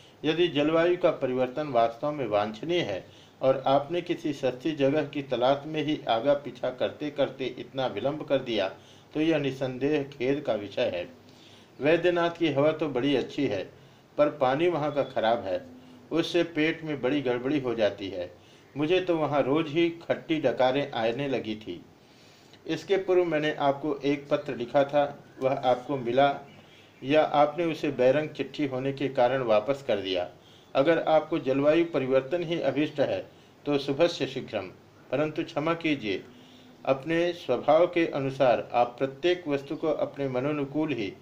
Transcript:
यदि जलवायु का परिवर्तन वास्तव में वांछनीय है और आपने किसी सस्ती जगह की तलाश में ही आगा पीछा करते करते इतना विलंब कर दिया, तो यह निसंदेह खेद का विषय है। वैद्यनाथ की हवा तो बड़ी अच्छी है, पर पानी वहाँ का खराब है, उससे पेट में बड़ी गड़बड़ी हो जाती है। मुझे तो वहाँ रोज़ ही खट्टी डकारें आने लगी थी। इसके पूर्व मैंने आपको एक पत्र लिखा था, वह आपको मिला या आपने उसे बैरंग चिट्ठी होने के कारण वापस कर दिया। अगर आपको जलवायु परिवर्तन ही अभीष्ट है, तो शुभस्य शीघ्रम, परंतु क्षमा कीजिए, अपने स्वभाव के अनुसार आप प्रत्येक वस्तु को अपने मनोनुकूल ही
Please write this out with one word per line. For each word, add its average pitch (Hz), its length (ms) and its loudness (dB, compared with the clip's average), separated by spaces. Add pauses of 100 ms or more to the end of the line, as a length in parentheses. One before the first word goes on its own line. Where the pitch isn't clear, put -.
(240)
यदि 160 240 2
जलवायु 160 480 2
का 175 140 4
परिवर्तन 127 580 -2
वास्तव 117 440 2
में 147 140 -4
वांछनीय 110 540 0
है 101 260 -6 (360)
और 131 240 4
आपने 143 340 2
किसी 160 320 -4
सस्ती 135 400 -2
जगह 143 340 2
की 143 160 -6
तलाश 135 440 2
में 156 180 -4
ही 147 240 -2
आगा 123 260 2
पीछा 131 360 -6
करते 127 400 -4
करते 135 340 -2
इतना 131 420 -6
विलंब 131 360 -4
कर 143 160 0
दिया, 107 300 -2 (460)
तो 151 60 -2
यह 160 180 2
निसंदेह 135 640 -2
खेद 139 380 -2
का 120 140 -2
विषय 104 400 -2
है। 87 140 -6 (720)
वैद्यनाथ 170 500 2
की 165 220 0
हवा 143 200 4
तो 156 160 -4
बड़ी 135 280 2
अच्छी 139 300 -2
है, 101 240 -4 (480)
पर 147 100 6
पानी 147 400 2
वहाँ 151 260 -2
का 143 80 2
खराब 113 420 0
है, 90 220 -4 (460)
उससे 165 300 2
पेट 156 420 -2
में 147 180 -4
बड़ी 135 200 0
गड़बड़ी 123 380 0
हो 127 140 -2
जाती 101 340 0
है। 90 260 -8 (420)
मुझे 156 240 2
तो 180 160 0
वहाँ 143 260 2
रोज़ 143 240 2
ही 170 240 2
खट्टी - 500 -2
डकारें 127 520 2
आने 120 360 -2
लगी 110 280 -4
थी। 90 280 -12 (840)
इसके 160 300 -2
पूर्व 180 280 4
मैंने 151 300 0
आपको 143 420 0
एक 143 340 -2
पत्र 143 260 -2
लिखा 120 280 2
था, 143 340 0 (240)
वह 131 100 2
आपको 135 440 0
मिला 131 440 2 (640)
या 151 180 4
आपने 147 420 2
उसे 160 260 -2
बैरंग 131 380 4
चिट्ठी 143 380 -4
होने 131 260 -2
के 135 160 -2
कारण 131 340 2
वापस 117 440 2
कर 110 100 2
दिया। 92 320 -2 (460)
अगर 156 240 4
आपको 156 400 2
जलवायु 143 460 2
परिवर्तन 135 580 0
ही 165 180 -4
अभीष्ट 143 400 -2
है, 104 260 0 (400)
तो 147 120 0
शुभस्य 143 480 0
शीघ्रम, 107 380 -6 (460)
परंतु 151 340 -2
क्षमा 156 300 -4
कीजिए, 131 500 -4 (600)
अपने 165 480 0
स्वभाव 151 540 2
के 170 200 0
अनुसार 131 640 0
आप 120 260 2
प्रत्येक 175 500 -2
वस्तु 143 280 -4
को 160 120 -4
अपने 139 400 -4
मनोनुकूल 143 640 -2
ही 107 300 -4